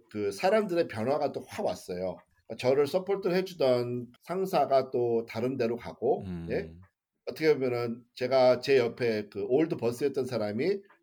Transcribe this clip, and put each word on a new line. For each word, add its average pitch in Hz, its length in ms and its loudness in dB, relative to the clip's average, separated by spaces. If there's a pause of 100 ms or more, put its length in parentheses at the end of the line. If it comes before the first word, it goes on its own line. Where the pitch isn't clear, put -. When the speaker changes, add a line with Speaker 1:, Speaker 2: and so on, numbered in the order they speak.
(100)
Speaker 1:
그 104 200 -2
사람들의 185 580 0
변화가 135 440 -2
또 - 160 -8
확 - 160 -6
왔어요. 90 540 -6 (400)
저를 139 280 4
서포트를 180 500 -2
해주던 123 720 0 (160)
상사가 160 680 2
또 117 380 0
다른 127 280 -2
데로 117 200 0
가고, 117 500 -2
Speaker 2:
음. 85 240 -8
Speaker 1:
예? 117 220 -4 (540)
어떻게 151 260 2
보면은 120 500 -2 (120)
제가 127 460 4
제 135 180 4
옆에 113 500 0
그 101 200 -6
올드 156 280 2
버스였던 127 500 -2
사람이 123 540 -2 (220)